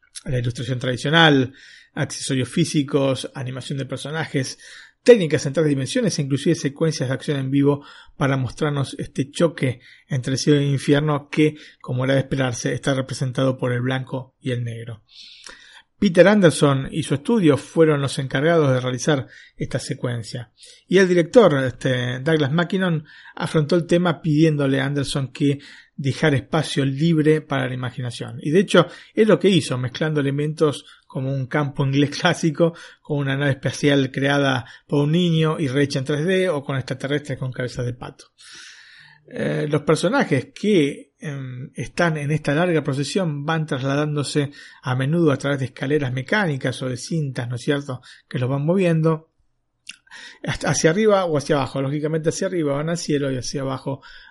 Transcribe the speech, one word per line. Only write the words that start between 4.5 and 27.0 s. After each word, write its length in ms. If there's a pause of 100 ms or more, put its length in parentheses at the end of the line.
técnicas 440
en 60
tres 140
dimensiones 520
e 40
inclusive 320
secuencias 540
de 60
acción 240
en 120
vivo 340 (320)
para 200
mostrarnos 600
este 320
choque 500 (280)
entre 240
el 60
cielo 220
y 40
el 80
infierno 580
que, 260 (240)
como 240
era 100
de 60
esperarse, 520
está 220
representado 640
por 140
el 100
blanco 580
y 100
el 140
negro. 400 (920)
Peter 280
Anderson 640
y 140
su 100
estudio 420
fueron 440
los 180
encargados 540
de 80
realizar 460 (300)
esta 220
secuencia. 760 (360)
Y 100
el 100
director, 560
este, 540
Douglas 340
Mackinnon, 520 (320)
afrontó 400
el 100
tema 340
pidiéndole 600
a 60
Anderson 460
que 280 (360)
dejara 400
espacio 480
libre 560